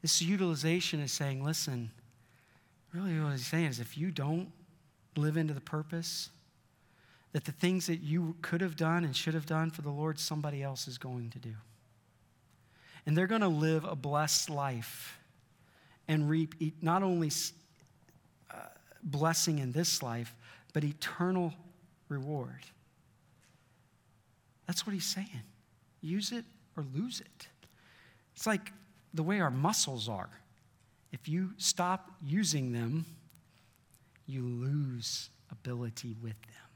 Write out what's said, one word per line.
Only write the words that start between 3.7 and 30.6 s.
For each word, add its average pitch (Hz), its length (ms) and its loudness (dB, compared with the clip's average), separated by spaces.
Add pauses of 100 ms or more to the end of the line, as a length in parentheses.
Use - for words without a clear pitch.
if 117 180 -8
you 170 120 0
don't 160 420 -2 (640)
live 151 200 4
into 156 160 2
the 139 80 -4
purpose, 156 680 -4 (1000)
that 151 120 -2
the 156 80 -6
things 180 360 2
that 165 120 2
you 165 400 0
could 170 200 0
have 180 160 0
done 165 280 4
and 139 100 0
should 160 200 0
have 156 120 -2
done 160 240 2
for 160 120 -10
the 147 80 -4
Lord, 151 280 -2
somebody 147 440 -2
else 135 240 -4
is 127 100 -10
going 123 340 -6
to - 80 -12
do. 113 160 -10 (1500)
And 151 120 4
they're 185 100 6
gonna 214 220 4
live 156 360 4
a - 120 -4
blessed 147 520 2
life 139 680 -4 (920)
and 151 220 4
reap 160 300 2
e-, 160 200 0
not 170 220 4
only 175 240 4
s-, - 260 -2 (1000)
uh, - 80 -14 (440)
blessing 160 560 2
in 127 140 -2
this 165 300 2
life, 117 320 -4 (380)
but 151 120 2
eternal 175 680 0 (560)
reward. 135 520 -4 (2000)
That's - 200 -2
what 214 60 -4
he's 190 140 -2
saying. 190 360 -4 (580)
Use 190 320 -2
it 233 120 -6 (320)
or 151 80 -4 (100)
lose 233 260 -4
it. - 280 -20 (880)
It's - 120 -4
like 220 260 0 (420)
the 160 80 2
way 190 180 2
our 156 100 6
muscles 131 580 2
are. 95 220 -4 (840)